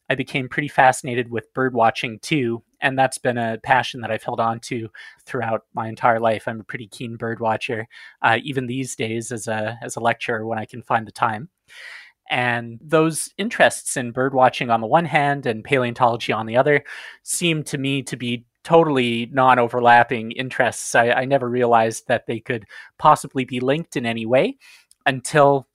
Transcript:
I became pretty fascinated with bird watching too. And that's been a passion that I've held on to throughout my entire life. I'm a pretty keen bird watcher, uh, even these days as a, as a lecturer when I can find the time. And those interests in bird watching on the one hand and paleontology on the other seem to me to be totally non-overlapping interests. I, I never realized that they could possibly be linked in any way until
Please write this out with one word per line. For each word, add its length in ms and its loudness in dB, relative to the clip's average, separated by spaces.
I 60 2
became 340 -4
pretty 180 -4
fascinated 600 2
with 240 -8
bird 220 -2
watching 440 0
too. 440 -2
And 160 0
that's 220 0
been 180 -2
a 240 -4
passion 400 0
that 80 -10
I've 140 -4
held 160 -6
on 220 0
to 280 -8
throughout 400 -4
my 140 -6
entire 300 2
life. 280 -2
I'm 140 -8
a 20 -16
pretty 240 -12
keen 280 -12
bird 240 -8
watcher, 480 -4
uh, 200 0
even 220 -6
these 300 -8
days 360 -6
as 160 -10
a, 340 -6
as 140 -12
a 40 -10
lecturer 460 -4
when 120 -6
I 80 -8
can 160 -18
find 260 -4
the 40 -20
time. 380 -4
And 500 -4
those 560 0
interests 580 0
in 140 -4
bird 240 -2
watching 380 2
on 100 2
the 60 -4
one 180 2
hand 400 0
and 180 -4
paleontology 680 0
on 140 -4
the 100 0
other 260 4
seem 440 -2
to 120 -8
me 240 -2
to 160 -8
be 280 -6
totally 680 2
non-overlapping 1000 4
interests. 640 -2
I, 160 6
I 140 0
never 220 2
realized 600 2
that 180 0
they 140 -6
could 260 -8
possibly 480 2
be 140 -6
linked 360 -2
in 120 -2
any 180 -4
way 320 2
until 680 2